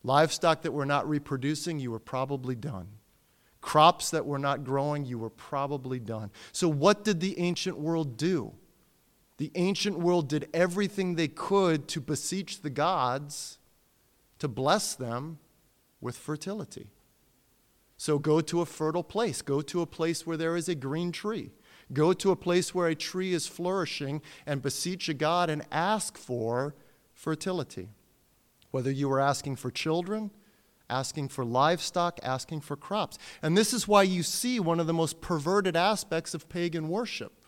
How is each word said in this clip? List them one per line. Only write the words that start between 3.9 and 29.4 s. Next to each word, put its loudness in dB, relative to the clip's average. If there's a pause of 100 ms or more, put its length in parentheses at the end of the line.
that 0
were -2
not 0
growing, 0
you -6
were -6
probably -6
done. -6 (220)
So 0
what 4
did 2
the -2
ancient -2
world -2
do? 0 (840)
The -4
ancient 0
world 2
did -2
everything 2
they 2
could 2
to -6
beseech -4
the -6
gods -2 (800)
to -4
bless 0
them -6 (600)
with -6
fertility. -8 (1040)
So 0
go 4
to -2
a 0
fertile -2
place. -2
Go -2
to -4
a 0
place -4
where -4
there 0
is -2
a -2
green -4
tree. -6 (420)
Go 6
to 2
a 4
place 0
where 2
a 0
tree -4
is -2
flourishing -4 (240)
and -2
beseech -4
a -2
god 2
and -4
ask 0
for -2 (380)
fertility. -4 (840)
Whether 0
you 0
were 2
asking 0